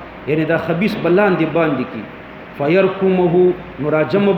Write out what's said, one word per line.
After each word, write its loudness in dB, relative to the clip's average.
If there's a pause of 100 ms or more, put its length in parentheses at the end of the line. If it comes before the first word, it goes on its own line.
(280)
یعنی 0
دا 0
خبیث -2
به 2
لاندې 4 (100)
باندې 0
کی. -10 (560)
«فیرکمه»، 2 (340)
نو -2
راجمع 2